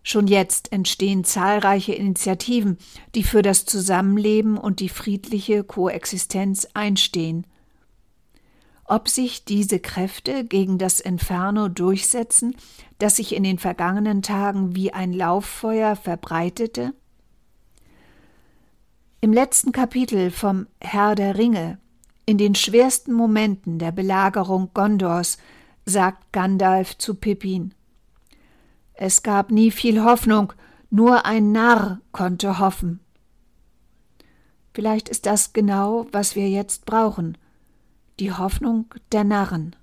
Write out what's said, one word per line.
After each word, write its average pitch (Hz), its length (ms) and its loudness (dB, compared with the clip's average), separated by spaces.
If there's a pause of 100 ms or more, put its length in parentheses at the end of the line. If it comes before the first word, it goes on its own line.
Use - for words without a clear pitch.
Schon 208 260 0
jetzt 190 440 2
entstehen 190 520 -2
zahlreiche 202 680 0
Initiativen, 196 840 -2 (360)
die 226 100 -2
für 208 200 4
das 196 220 2
Zusammenleben 202 920 2
und 196 220 -4
die 185 100 -4
friedliche 202 720 -4
Koexistenz 190 1080 -4
einstehen. 190 720 -2 (1400)
Ob 214 220 0
sich - 380 -4
diese 202 340 0
Kräfte 233 680 -6
gegen 190 340 0
das 185 200 0
Inferno 190 680 -2
durchsetzen, 196 880 0 (420)
das 208 200 0
sich - 180 -6
in 196 80 0
den 190 160 0
vergangenen 190 640 -2
Tagen 196 520 -2
wie 190 160 -2
ein 185 220 -6
Lauffeuer 202 840 -2
verbreitete? 190 1000 -6 (2250)
Im 214 120 4
letzten 247 400 2
Kapitel 240 580 0
vom 190 340 -2 (140)
Herr 208 340 0
der 196 240 0
Ringe, 196 400 0 (480)
in 214 120 4
den 208 180 4
schwersten 247 560 2
Momenten 214 680 0
der 165 140 -4
Belagerung 190 840 0
Gondors, 190 640 0 (480)
sagt 190 460 0
Gandalf 185 680 2
zu 208 180 -6
Pippin: 190 580 -4 (1200)
"Es - 280 0
gab 202 300 0
nie 220 200 6
viel 220 320 2
Hoffnung, 220 500 4 (360)
nur 233 360 6
ein 208 260 2
Narr 220 480 4 (120)
konnte 180 480 -2
hoffen." 185 420 -2 (1700)
Vielleicht 214 360 -2
ist - 160 -8
das 208 280 0
genau, 208 600 0
was 202 220 -2
wir 196 140 0
jetzt 202 360 -4
brauchen, 214 520 0 (840)
die 190 100 -2
Hoffnung 220 640 -2 (180)
der 208 140 2
Narren. 190 580 -2